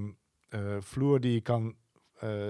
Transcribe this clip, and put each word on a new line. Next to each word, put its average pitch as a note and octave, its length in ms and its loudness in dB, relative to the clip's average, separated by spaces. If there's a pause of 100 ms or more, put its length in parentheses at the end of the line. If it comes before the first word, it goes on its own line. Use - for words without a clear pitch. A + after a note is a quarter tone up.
(480)
eh, G#2+ 120 -6 (200)
vloer C3+ 400 2
die B2 120 2
je A#2 80 4
kan, A2+ 340 0 (440)
eh, A2 120 -4 (180)